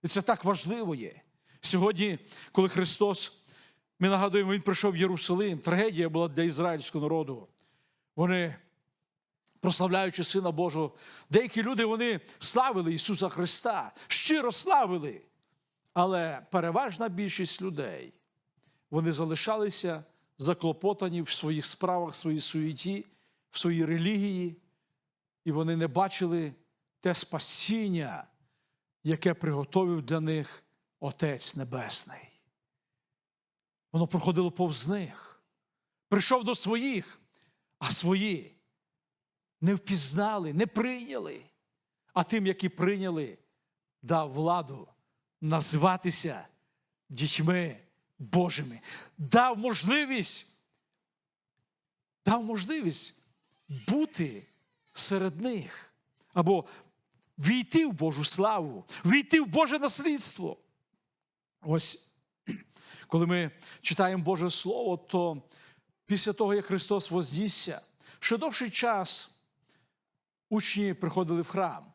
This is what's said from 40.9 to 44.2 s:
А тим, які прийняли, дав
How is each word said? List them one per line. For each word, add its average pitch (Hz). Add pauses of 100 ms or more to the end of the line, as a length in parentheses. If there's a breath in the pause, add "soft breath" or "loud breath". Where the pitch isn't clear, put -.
А 180
тим, 208
які 190
прийняли, 175 (640)
дав 151